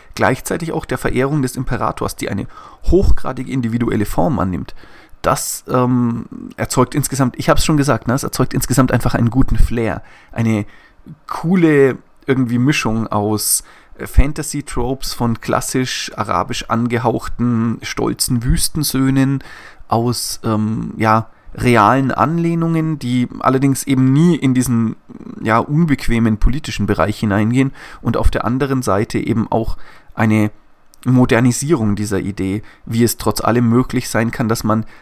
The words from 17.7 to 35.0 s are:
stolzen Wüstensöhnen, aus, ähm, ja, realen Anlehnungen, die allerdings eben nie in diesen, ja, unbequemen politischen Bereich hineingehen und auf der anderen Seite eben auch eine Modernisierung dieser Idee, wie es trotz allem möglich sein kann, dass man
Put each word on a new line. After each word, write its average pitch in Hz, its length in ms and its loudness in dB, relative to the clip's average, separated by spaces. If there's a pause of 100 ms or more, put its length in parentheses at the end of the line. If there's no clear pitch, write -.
stolzen 117 640 -4
Wüstensöhnen, 135 1000 0 (460)
aus, 117 560 -2
ähm, 110 520 -2
ja, 110 340 0 (240)
realen 120 560 4
Anlehnungen, 165 880 0
die 123 300 0 (100)
allerdings 135 480 2
eben 131 260 4
nie 165 220 4
in 135 200 0
diesen, 117 420 0 (440)
ja, 110 180 2
unbequemen 117 800 2
politischen - 480 0
Bereich 98 340 0
hineingehen 113 520 2 (300)
und 117 140 -2
auf - 140 4
der - 140 0
anderen 131 380 0
Seite 107 360 0
eben - 320 0
auch - 260 0 (380)
eine 107 360 2 (540)
Modernisierung 123 920 2
dieser 98 220 -2
Idee, 98 440 -4 (240)
wie 113 180 2
es - 140 0
trotz - 220 -2
allem 117 280 2
möglich 123 400 0
sein 117 220 -2
kann, 113 180 -4
dass 110 160 -2
man 110 220 0 (160)